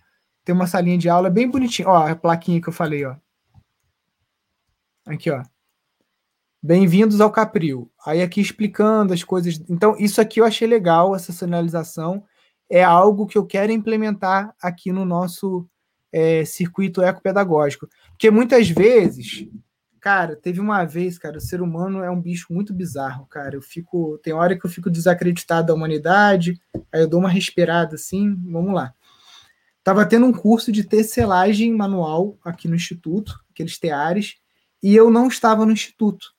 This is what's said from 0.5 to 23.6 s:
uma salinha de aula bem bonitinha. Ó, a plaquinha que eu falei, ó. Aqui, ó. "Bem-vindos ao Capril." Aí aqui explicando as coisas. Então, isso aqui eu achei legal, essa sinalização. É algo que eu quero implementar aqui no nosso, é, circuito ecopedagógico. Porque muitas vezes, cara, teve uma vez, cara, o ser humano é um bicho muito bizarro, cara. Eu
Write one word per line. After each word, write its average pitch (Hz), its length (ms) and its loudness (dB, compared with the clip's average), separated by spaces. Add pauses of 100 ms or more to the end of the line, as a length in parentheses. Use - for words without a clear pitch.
uma 180 120 2
salinha 175 320 0
de 170 100 0
aula 180 220 2
bem 233 200 2
bonitinha. 247 380 -2
Ó, 165 200 4
a 165 60 -2
plaquinha 170 460 0
que 170 80 -8
eu 165 40 -8
falei, 156 320 -6
ó. 135 120 -10 (1900)
Aqui, 151 240 -6
ó. 131 120 -6 (1200)
"Bem-vindos 190 580 4
ao 214 100 6
Capril." 160 600 -2 (140)
Aí 165 180 0
aqui 180 180 -2
explicando 208 720 0
as 170 100 -4
coisas. 175 440 -4
Então, 180 300 2
isso 208 220 0
aqui 226 200 0
eu 226 40 6
achei 226 240 0
legal, 185 480 2
essa 180 160 -12
sinalização. 170 920 -6 (460)
É 185 120 6
algo 196 440 4
que - 100 -8
eu 202 80 2
quero 202 260 -2
implementar 214 880 -2
aqui 180 340 -8
no 190 120 -4
nosso, 180 640 -6 (420)
é, 160 320 0
circuito 180 600 -4
ecopedagógico. 180 840 -2 (220)
Porque - 220 2
muitas 233 400 4
vezes, 165 760 2 (540)
cara, 180 360 -2
teve 180 220 -8
uma 202 260 -2
vez, 175 340 -6
cara, 156 180 -14
o 147 40 -16
ser 175 200 -10
humano 180 420 -6
é 180 80 -8
um 180 80 -6
bicho 175 320 -10
muito 202 220 -6
bizarro, 139 540 -10
cara. 143 300 -14
Eu 135 40 -12